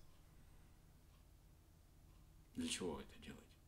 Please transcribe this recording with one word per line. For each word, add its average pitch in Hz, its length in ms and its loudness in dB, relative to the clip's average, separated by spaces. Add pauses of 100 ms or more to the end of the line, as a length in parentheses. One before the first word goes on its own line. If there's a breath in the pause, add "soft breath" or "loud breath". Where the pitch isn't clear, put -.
(2500)
Для - 120 10
чего 85 260 8
вы - 80 2
это - 180 -6
делаете? - 240 -4 (240)